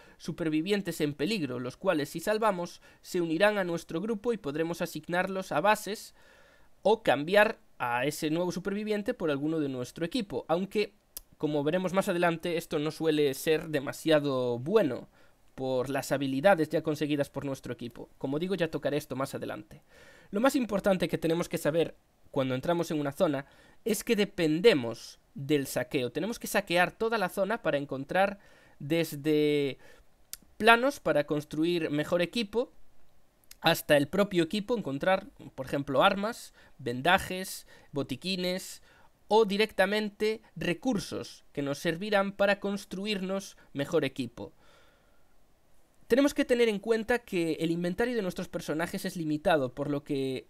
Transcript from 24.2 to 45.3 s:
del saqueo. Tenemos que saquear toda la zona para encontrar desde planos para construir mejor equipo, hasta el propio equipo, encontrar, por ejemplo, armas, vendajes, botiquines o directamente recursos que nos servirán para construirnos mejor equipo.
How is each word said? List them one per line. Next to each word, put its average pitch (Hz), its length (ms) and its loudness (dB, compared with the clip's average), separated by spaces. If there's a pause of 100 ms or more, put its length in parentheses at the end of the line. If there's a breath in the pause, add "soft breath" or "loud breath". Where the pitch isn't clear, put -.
del 139 320 0
saqueo. 127 460 -2
Tenemos 196 260 -4
que - 80 -10
saquear 175 460 2
toda 226 260 -2
la 185 100 0
zona 202 320 -2
para 151 160 0
encontrar 151 640 -2 (400 soft breath)
desde 147 1000 0 (800 loud breath)
planos 233 420 6
para 147 240 2
construir 160 640 -2
mejor 151 320 0
equipo, 226 480 -2 (920)
hasta 160 360 4
el 143 100 6
propio 190 380 2
equipo, 214 340 -2
encontrar, 180 480 0 (300)
por 131 100 -8
ejemplo, 139 380 2
armas, 202 500 0 (240 soft breath)
vendajes, 170 880 0 (240 loud breath)
botiquines 180 920 -4 (460 soft breath)
o 220 180 6
directamente 208 960 0 (140 soft breath)
recursos 170 960 -4
que 139 120 -6
nos 139 160 -4
servirán 196 520 0
para 202 300 0
construirnos 196 960 -6 (160 soft breath)
mejor 147 320 0
equipo. 117 480 -6 (1600 soft breath)